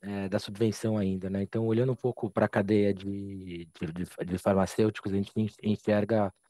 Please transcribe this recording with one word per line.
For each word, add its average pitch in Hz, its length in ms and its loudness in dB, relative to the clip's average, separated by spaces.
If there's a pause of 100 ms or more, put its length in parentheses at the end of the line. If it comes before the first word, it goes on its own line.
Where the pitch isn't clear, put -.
é, 98 260 -4
da 98 80 0
subvenção 107 600 -2
ainda, 95 320 -2
né? 98 100 -2
Então, 113 240 -2
olhando 117 280 2
um - 20 -4
pouco 120 340 -4
pra 107 180 2
cadeia 101 460 4
de, 95 800 -8
de, 80 180 -8
de, 87 340 -8
de 90 120 -4
farmacêuticos, 101 760 2
a 98 40 0
gente 98 200 -2
en-, 110 140 0 (140)
enxerga 104 680 2 (180)